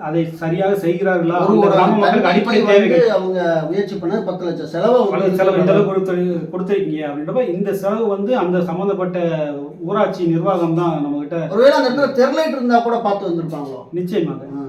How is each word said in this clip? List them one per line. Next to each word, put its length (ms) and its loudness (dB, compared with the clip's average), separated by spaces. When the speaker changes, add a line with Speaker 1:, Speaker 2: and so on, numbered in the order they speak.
Speaker 1:
அதை 280 -2
சரியாக 460 0
செய்கிறார்களா, 640 0
Speaker 2:
ஒரு, 100 2
Speaker 1:
அந்த 180 6
Speaker 2:
ஒரு 40 0
Speaker 1:
கிராம 260 4
மக்களுக்கு 320 2
Speaker 2:
தணிக்கைக்கு 0 -
Speaker 1:
அடிப்படை 320 2
Speaker 2:
வந்து 280 4
Speaker 1:
தேவைகள். 220 4
Speaker 2:
அவங்க 560 0
முயற்சி 300 -4
பண்ண 240 -2
பத்து 240 -6
லட்சம் 220 -6
செலவை 260 0
வந்து 120 4
Speaker 1:
அவ்வளவு 320 0
செலவு 220 4
இந்த 140 4
அளவுக்கு 180 4
கொடுத்து-, 600 -2
கொடுத்திருக்கீங்க 520 -2
அப்படின்றப்ப, 520 -4
இந்த 200 -2
செலவு 340 -2
வந்து 280 0
அந்த 260 0
சம்பந்தப்பட்ட 560 -4
ஊராட்சி 460 -2
நிர்வாகம் 480 0
தான் 280 0
நம்ம 160 -4
கிட்ட. 320 -6
Speaker 2:
ஒருவேளை 260 6
அந்த 120 2
இடத்துல 240 0
தெருலைட் 440 0
இருந்தா 240 2
கூட 180 -2
பார்த்து 300 -2
வந்திருப்பாங்களோ? 520 -6
Speaker 1:
நிச்சயமாக. 520 -2
Speaker 2:
ம். 240 -10